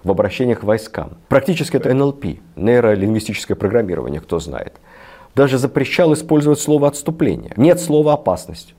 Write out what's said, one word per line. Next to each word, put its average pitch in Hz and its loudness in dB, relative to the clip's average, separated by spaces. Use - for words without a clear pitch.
в 90 0
обращениях 104 0
к - -12
войскам, 104 -4
практически 147 0
это 156 0
Н 131 2
Л 139 0
П, 117 -8
нейролингвистическое 107 0
программирование, 82 -2
кто 82 -6
знает, - -10
даже 131 4
запрещал 139 0
использовать 147 2
слово 143 2
"отступление". 143 -4
Нет 170 4
слова 151 2
"опасность". - -4